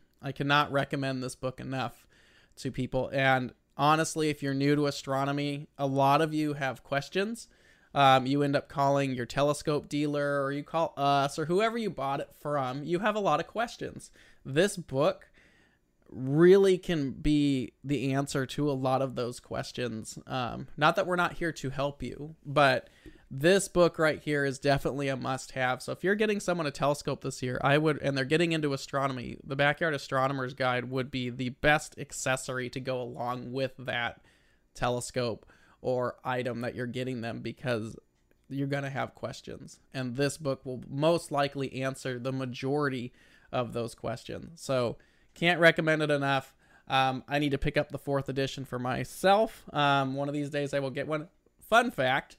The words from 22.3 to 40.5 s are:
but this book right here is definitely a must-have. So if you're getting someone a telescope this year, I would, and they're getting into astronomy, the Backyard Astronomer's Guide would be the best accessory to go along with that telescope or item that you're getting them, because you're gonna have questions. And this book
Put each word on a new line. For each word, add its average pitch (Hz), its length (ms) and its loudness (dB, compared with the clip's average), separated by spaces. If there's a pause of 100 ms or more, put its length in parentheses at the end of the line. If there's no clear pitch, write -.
but 139 460 4 (400)
this 175 360 4
book 170 320 4
right 156 220 2
here 147 240 0
is 135 140 -2
definitely 139 500 2
a 135 80 -2
must-have. 127 640 -2
So - 100 -8
if 127 140 -6
you're 190 100 4
getting 214 240 2
someone 175 280 -2
a 143 40 -2
telescope 147 520 -2
this - 200 -6
year, 127 220 -2
I 143 140 6
would, 156 240 2
and 139 120 0
they're 135 120 -2
getting 165 260 4
into 151 220 0
astronomy, 131 680 -4
the 135 140 -8
Backyard 147 380 2
Astronomer's 135 580 -2
Guide 123 380 -2
would 131 200 -4
be 123 200 -4
the 127 180 -6
best 151 500 2
accessory 127 720 -4
to 127 100 -8
go 127 220 -4
along 123 500 -6
with 127 280 -2
that 120 420 -4 (540)
telescope 123 720 -4 (340)
or 123 420 -2
item 123 380 -4
that 120 140 -6
you're 123 120 -6
getting 123 360 -6
them, 117 180 -6
because 113 560 -6 (540)
you're 139 160 -4
gonna 139 240 -4
have 120 240 -6
questions. - 680 -12 (140)
And 127 200 -6
this 139 220 0
book 135 300 -4